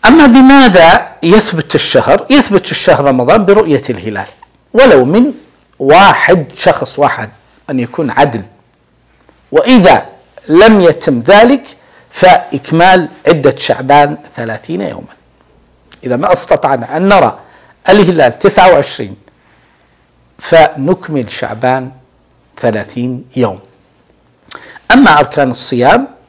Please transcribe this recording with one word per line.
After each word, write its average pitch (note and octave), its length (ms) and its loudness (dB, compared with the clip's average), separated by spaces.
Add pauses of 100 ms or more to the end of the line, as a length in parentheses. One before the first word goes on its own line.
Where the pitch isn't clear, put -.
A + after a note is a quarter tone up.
أما C#4+ 200 4
بماذا A#3+ 800 4 (160)
يثبت F3 520 -2
الشهر؟ - 540 0
يثبت G#3+ 420 0
الشهر D3 340 -2
رمضان C#3 400 0
برؤية F3 440 0
الهلال، G2+ 380 -10 (460)
ولو G#3+ 320 4
من A#3 260 0 (480)
واحد، E3+ 800 2
شخص - 420 -4
واحد، A#2+ 300 -4 (400)
أن C3 100 -6
يكون B2 300 -8
عدل، A#2 320 -2 (1080)
وإذا E3+ 540 2 (440)
لم G3+ 320 4
يتم D3+ 380 0
ذلك G#3+ 440 2 (460)
فإكمال E3+ 1000 0 (180)
عدة C#3 280 0
شعبان C#3+ 600 -2 (180)
ثلاثين A#2 460 -12
يوماً. - 320 -12 (880)
إذا B2 120 -6
ما F3+ 180 -2
استطعنا C#3 640 -4
أن F#3 100 -2
نرى F3 320 0 (500)
الهلال E3+ 500 0
تسعة G3+ 340 2
وعشرين، B2 420 -4 (1200)
فنكمل D3+ 920 -2
شعبان B2+ 600 -6 (680)
ثلاثين B2 680 -8 (100)
يوم. A2 240 -6 (1300)
أما G#3+ 280 2
أركان C3+ 320 -2
الصيام C#3 560 -2 (220)